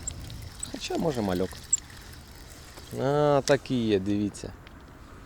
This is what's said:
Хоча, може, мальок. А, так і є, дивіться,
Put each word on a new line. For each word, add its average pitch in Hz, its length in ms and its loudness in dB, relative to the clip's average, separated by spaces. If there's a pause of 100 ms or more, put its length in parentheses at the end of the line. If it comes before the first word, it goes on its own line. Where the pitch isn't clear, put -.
(720)
Хоча, 349 260 -4
може, 147 240 2
мальок. 92 280 2 (1500)
А, 143 440 6
так - 260 4
і 123 160 2
є, 101 140 6
дивіться, 101 520 0 (720)